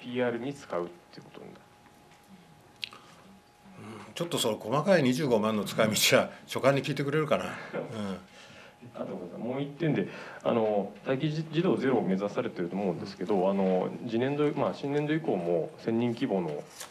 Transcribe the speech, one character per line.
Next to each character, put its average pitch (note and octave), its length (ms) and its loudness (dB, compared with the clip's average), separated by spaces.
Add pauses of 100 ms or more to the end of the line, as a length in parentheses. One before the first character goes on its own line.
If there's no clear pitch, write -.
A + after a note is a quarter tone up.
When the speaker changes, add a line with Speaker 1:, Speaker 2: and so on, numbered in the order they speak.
Speaker 1:
ピ B2 140 -10
ー B2 120 2
ア - 20 2
ー A#2 40 0
ル A#2 60 -4
に C3+ 140 -6
使 - 240 -8
う F2 100 -2
っ - 20 -12 (240)
て - 60 -18
い - 20 -16
う - 40 -20
こ - 100 -20
と - 60 -16
に - 120 -16
な - 20 -20
る。 - 60 -20 (2500)
Speaker 2:
う - 20 -18
ん、 - 40 -20
ち - 80 -6
ょ - 20 0
っ E3+ 40 -4
と C3+ 100 0
そ A#2+ 120 2
の G#2+ 60 0
細 B2+ 260 0
か F#3+ 160 6
い D3+ 40 6
二 B2+ 120 4
十 D3+ 120 0
五 A#2+ 120 6
万 G#2+ 180 4
の G2+ 80 0
使 A2+ 200 2
い A2 40 6
道 G#2+ 280 6
は G2 140 4 (160)
所 - 140 -6
管 C3 140 6
に C3+ 80 0
聞 D3 100 -4
い - 20 -2
て D3 100 -2
く C#3 60 -2
れ D#3 80 0
る D3+ 80 0
か - 120 2
な。 - 60 -4
う - 40 -8
ん。 - 20 -8 (1400)
Speaker 1:
あ A2+ 60 -12
と A#2 60 -6
ご G2 100 -8
め - 0 -
ん F2 100 -10
な F2 60 -14
さ F#2+ 60 -12
い、 - 20 -12
も B2 180 -4
う C#3+ 40 -2
一 C#3+ 40 -4 (120)
点 D3+ 160 2
で、 F#2+ 140 0 (360)
あ C3+ 80 2
の、 G#2+ 400 2 (140)
待 C3+ 120 0
機 D#3 120 0
児 D#3 320 -2
童 C#3+ 140 4
ゼ A#2 120 0
ロ B2 100 4
を G2 40 2
目 F#2 120 0
指 G2+ 160 0
さ B2+ 120 -2
れ A2+ 80 -4
て - 120 -6
る E2 60 -2
と F#2 80 -6
思 G2 160 0
う - 20 -2
ん D2+ 60 -6
で C2+ 60 -8
す - 100 -12
け F#2 80 -6
ど、 F#2+ 260 4
あ G2 40 2
の、 F#2+ 360 2 (160)
次 A2+ 120 -2
年 C3+ 180 2
度、 D3 160 2
ま C3+ 160 0
あ、 F#2 60 -2
新 C#3 180 -4
年 D3 140 0
度 D3+ 80 0
以 D#3+ 60 2
降 C3 160 0
も E2+ 420 0
千 A2+ 200 0
人 A#2+ 160 2
規 C3 120 -2
模 G2+ 140 0
の D#2 220 -4 (280)